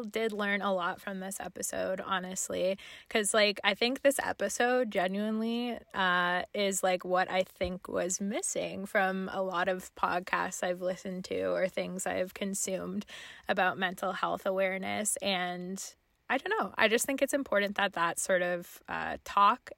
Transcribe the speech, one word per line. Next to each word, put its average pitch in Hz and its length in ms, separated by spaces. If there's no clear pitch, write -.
did 220 220
learn 202 300
a 202 120
lot 180 280
from 196 180
this 190 200
episode, 185 640
honestly. 185 760
'Cause, 214 240
like, 208 300
I 202 100
think 240 300
this 277 160
episode 240 720
genuinely, 220 880
uh, 180 500
is, 196 300
like, 185 200
what 180 280
I 185 120
think 185 440
was 185 340
missing 196 640
from 190 480
a 190 80
lot 185 260
of 185 280
podcasts 180 680
I've 180 180
listened 185 440
to 185 200
or 180 220
things 185 380
I've 185 300
consumed 190 680
about 190 320
mental 185 340
health 175 320
awareness. 190 720
And 180 640
I 240 80
don't 392 220
know. 269 180
I 220 120
just 233 180
think 269 160
it's 269 100
important 202 440
that 196 160
that 170 260
sort 185 240
of, 175 440
uh, 160 360
talk 202 540